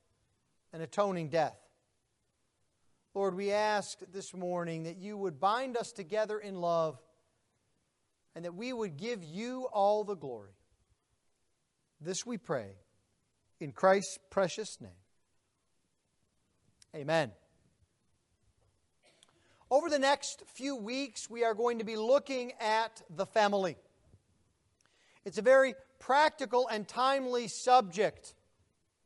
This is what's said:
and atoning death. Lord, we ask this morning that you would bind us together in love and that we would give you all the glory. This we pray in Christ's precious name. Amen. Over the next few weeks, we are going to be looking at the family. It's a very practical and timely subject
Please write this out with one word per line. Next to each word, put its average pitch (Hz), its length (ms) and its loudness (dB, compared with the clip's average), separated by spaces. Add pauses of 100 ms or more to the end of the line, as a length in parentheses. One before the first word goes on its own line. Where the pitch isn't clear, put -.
(720)
and 160 80 -12
atoning 180 480 -2
death. 147 300 0 (1500)
Lord, 196 220 -2
we 202 160 -4
ask 208 480 -2 (120)
this 185 220 -12
morning 175 520 -6
that 170 120 -10
you 202 200 -12
would 180 220 -6
bind 240 380 0
us 220 140 -4
together 208 480 -4
in 202 160 -10
love 165 440 0 (1300)
and 170 100 -12
that 175 120 -10
we 240 180 -8
would 208 240 -6
give 208 260 -8
you 240 480 -8
all 208 320 4
the 196 120 -6
glory. 117 400 -12 (1500)
This 170 240 -8
we 233 140 -8
pray 110 320 -6 (880)
in 147 120 -10
Christ's 196 460 2 (120)
precious 196 520 -4
name. 98 100 -16 (2000)
Amen. 147 380 0 (2500)
Over 302 180 4
the 294 100 2
next 277 480 0
few 269 280 -6
weeks, 240 540 -8
we 233 160 -2
are 226 80 2
going 233 260 -2
to 220 60 -6
be 220 100 -6
looking 254 640 0
at 220 500 -2
the 180 160 -6
family. 202 520 2 (1500)
It's 196 140 -10
a 214 40 -2
very 262 340 8 (240)
practical 254 680 4
and 214 180 -4
timely 254 640 0
subject 202 840 4 (720)